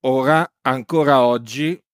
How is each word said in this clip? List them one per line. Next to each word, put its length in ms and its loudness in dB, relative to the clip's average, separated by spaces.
Ora, 420 0
ancora 640 0
oggi 560 -4